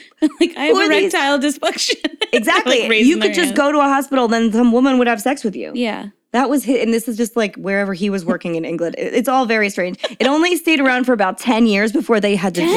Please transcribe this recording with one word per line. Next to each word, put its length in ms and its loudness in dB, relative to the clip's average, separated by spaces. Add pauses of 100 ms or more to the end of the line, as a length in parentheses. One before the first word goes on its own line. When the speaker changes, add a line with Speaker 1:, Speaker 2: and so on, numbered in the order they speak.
(420)
Speaker 1:
Like, 180 2
I 80 -4
have 100 4
Speaker 2:
Who 60 4
are 60 2
these 260 2
Speaker 1:
erectile 240 2
dysfunction. 580 -2 (140)
<laughs> 220 -8
Speaker 2:
Exactly. 480 2
Speaker 1:
Like, 100 0
raising 180 4
Speaker 2:
You 80 4
could 140 0
Speaker 1:
their 40 -4
Speaker 2:
just 120 2
Speaker 1:
hand. 100 -4
Speaker 2:
go 160 2
to 60 2
a 60 4
hospital, 440 0
then 240 2
some 200 4
woman 260 4
would 80 2
have 160 0
sex 220 -2
with 120 -4
you. 180 -10
Speaker 1:
Yeah. 340 -4 (240)
Speaker 2:
That 180 0
was 160 0
hi-, 160 2
and 100 0
this 160 -2
is 80 -6
just, 180 -4
like, 220 -2
wherever 380 -4
he 160 -4
was 160 -4
working 300 -4
in 100 -4
England. 320 -4
It, 160 -4
it's 140 -2
all 180 2
very 240 0
strange. 260 -6 (240)
It 60 2
only 300 2
stayed 240 0
around 240 0
for 100 2
about 240 0
ten 280 2
years 260 0
before 280 0
they 160 2
had 200 -2
to 40 0
Speaker 1:
Ten 160 2